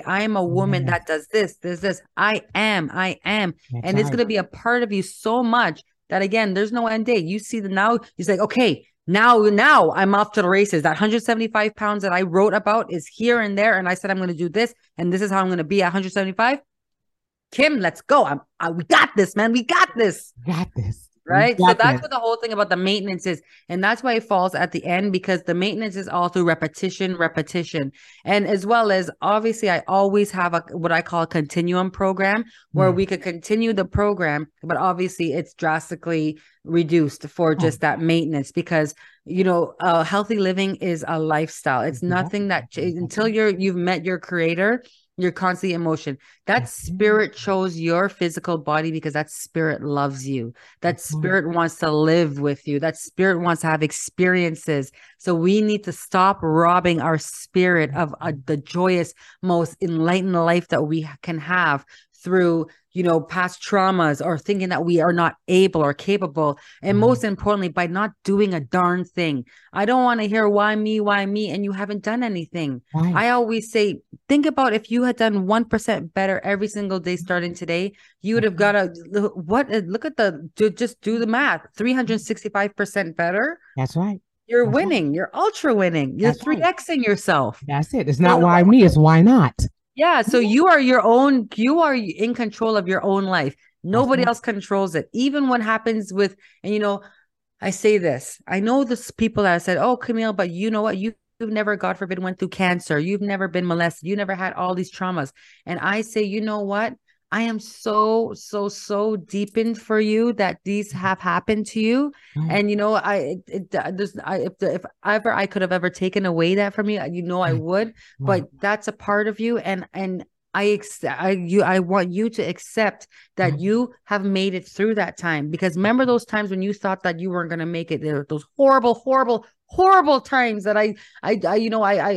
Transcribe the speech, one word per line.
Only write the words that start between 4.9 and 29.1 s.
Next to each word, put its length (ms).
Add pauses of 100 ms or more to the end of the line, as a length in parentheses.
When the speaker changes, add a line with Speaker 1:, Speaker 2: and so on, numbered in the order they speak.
Speaker 1:
you 100
so 400
much 400 (240)
that, 140
again, 320
there's 180
no 160
end 200
date. 180
You 140
see 200
the 80
now, 320 (160)
you 80
say, 160
"Okay, 460 (200)
now, 360
now 500
I'm 240
off 180
to 80
the 60
races." 360
That 120
hundred 280
seventy-five 520
pounds 280
that 100
I 80
wrote 320
about 400
is 120
here 360
and 160
there. 200
And 120
I 60
said, 160
"I'm 60
gonna 160
do 140
this. 260 (240)
And 140
this 100
is 80
how 120
I'm 80
gonna 160
be 180
at 80
hundred 220
seventy-five." 460 (920)
Kim, 280
let's 220
go. 240
I'm, 160 (200)
I, 80
we 160
got 320
this, 180
man. 160
We 120
got 340
this. 360 (120)
Speaker 2:
Got 300
this. 320 (180)
We 80
Speaker 1:
Right? 260
So 80
Speaker 2:
got 100
Speaker 1:
that's 160
Speaker 2:
this. 80
Speaker 1:
what 100
the 80
whole 180
thing 160
about 160
the 60
maintenance 520
is. 120 (300)
And 140
that's 180
why 120
it 100
falls 320
at 160
the 120
end, 280
because 320
the 100
maintenance 420
is 120
all 220
through 160
repetition, 720
repetition. 760 (340)
And 220
as 180
well 260
as, 200 (100)